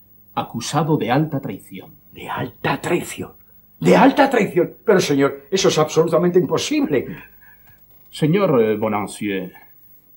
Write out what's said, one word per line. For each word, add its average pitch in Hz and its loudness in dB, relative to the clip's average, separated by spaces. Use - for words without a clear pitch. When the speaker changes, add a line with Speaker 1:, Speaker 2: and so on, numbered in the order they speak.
Speaker 1:
acusado 139 -2
de 110 -4
alta 151 0
traición. 92 -14
Speaker 2:
¿De - -16
alta - -6
traición? - -6
¡De 175 4
alta 269 6
traición! 202 0
Pero, 196 4
señor, 139 0
eso 190 0
es 156 2
absolutamente 170 2
imposible. 170 0
Speaker 1:
Señor, 160 2
eh, 110 0
Bonancieux, 101 -4